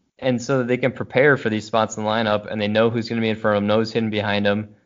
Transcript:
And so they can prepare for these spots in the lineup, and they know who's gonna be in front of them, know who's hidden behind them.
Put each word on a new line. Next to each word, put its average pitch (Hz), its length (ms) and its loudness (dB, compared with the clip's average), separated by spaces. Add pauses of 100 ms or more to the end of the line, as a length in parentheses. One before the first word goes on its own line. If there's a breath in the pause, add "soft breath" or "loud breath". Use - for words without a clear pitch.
(200)
And 127 200 -2
so 131 220 0
they 123 140 0
can 123 160 0
prepare 131 440 2
for 113 140 -4
these 107 140 -2
spots 110 320 0
in 110 80 -4
the 107 40 -2
lineup, 107 420 0
and 107 100 -6
they 104 80 0
know 110 220 4
who's 113 180 -2
gonna 117 120 -4
be 113 80 0
in 107 80 0
front 107 200 2
of 101 60 0
them, 101 40 0
know 104 120 4
who's 110 140 -2
hidden 113 180 -2
behind 104 360 -2
them. 104 280 -2 (120 soft breath)